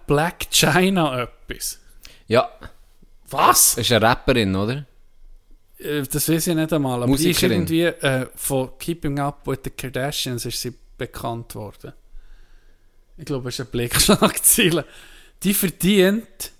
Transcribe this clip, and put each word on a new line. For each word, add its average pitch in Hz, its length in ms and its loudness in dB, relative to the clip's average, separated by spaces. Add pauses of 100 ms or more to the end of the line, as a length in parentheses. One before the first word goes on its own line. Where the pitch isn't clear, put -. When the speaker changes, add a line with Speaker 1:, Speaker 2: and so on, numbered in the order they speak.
Speaker 1:
Black 151 460 -2
China 165 720 2
etwas. - 560 -12 (480)
Speaker 2:
Ja. - 220 2 (800)
Speaker 1:
Was? - 480 4
Speaker 2:
Ist 113 140 0
eine 110 140 6
Rapperin, 117 500 2
oder? 120 300 -4 (960)
Speaker 1:
Äh, 147 240 -4
das 143 260 -4
weiß 160 180 0
ich 170 80 0
nicht 156 180 -2
einmal, 131 300 0
aber 127 140 2
die 165 140 2
ist - 100 0
Speaker 2:
Musikerin. 185 260 2
Speaker 1:
irgendwie, 160 160 2
äh, 135 520 0
von 131 420 -4
Keeping 160 420 -6
Up 143 280 -6
with 135 160 -4
the - 60 -6
Kardashians 127 760 -6
ist 117 160 -8
sie 120 120 -8 (240)
bekannt 117 580 -10
worden. 107 380 -14 (1200)
Ich 151 80 -16
glaube, 131 240 -6
es 120 60 -8
ist - 60 -6
eine 120 80 -12
Blickschlagzeile. 165 1160 2 (580)
Die 196 100 2
verdient 196 1080 0